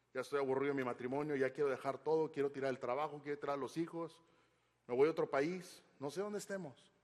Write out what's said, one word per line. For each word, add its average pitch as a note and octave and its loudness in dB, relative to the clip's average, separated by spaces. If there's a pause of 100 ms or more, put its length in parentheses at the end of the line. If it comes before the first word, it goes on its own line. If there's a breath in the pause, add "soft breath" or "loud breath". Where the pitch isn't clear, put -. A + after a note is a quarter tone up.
(120 soft breath)
Ya B2+ -4
estoy C#3 0
aburrido C#3 2
de C3+ 2
mi - 2
matrimonio, C3 -2
ya C3 2
quiero C#3+ 2
dejar C3 -2
todo, D#3 2
quiero C#3+ 0
tirar C3+ -2
el B2+ -2
trabajo, C#3+ -2
quiero D3 -4
tirar C#3+ 0
a C#3+ -2
los B2 -4
hijos, E3 -6 (640 soft breath)
me B2 -2
voy C#3 8
a E3 2
otro E3 0
país". E3 -2 (160)
No C#3 -6
sé E3+ -6
dónde G#3 -4
estemos, F#3 -10 (140)